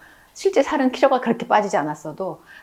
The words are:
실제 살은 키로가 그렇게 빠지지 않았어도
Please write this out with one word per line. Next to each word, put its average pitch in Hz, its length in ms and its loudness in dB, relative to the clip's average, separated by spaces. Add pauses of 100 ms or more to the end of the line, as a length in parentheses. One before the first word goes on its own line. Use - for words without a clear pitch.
(340)
실제 381 300 2
살은 277 300 0
키로가 269 280 2
그렇게 - 260 -2
빠지지 208 300 2
않았어도 156 640 -6 (220)